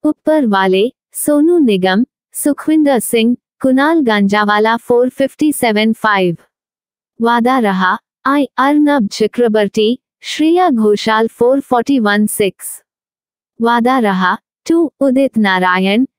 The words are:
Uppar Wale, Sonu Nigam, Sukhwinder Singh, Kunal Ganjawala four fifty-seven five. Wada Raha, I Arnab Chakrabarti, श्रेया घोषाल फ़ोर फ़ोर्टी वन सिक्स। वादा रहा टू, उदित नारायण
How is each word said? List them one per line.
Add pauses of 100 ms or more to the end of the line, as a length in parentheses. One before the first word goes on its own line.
Uppar
Wale, (220)
Sonu
Nigam, (280)
Sukhwinder
Singh, (240)
Kunal
Ganjawala
four
fifty-seven
five. (800)
Wada
Raha, (260)
I (100)
Arnab
Chakrabarti, (280)
श्रेया
घोषाल
फ़ोर
फ़ोर्टी
वन
सिक्स। (800)
वादा
रहा (320)
टू, (100)
उदित
नारायण (140)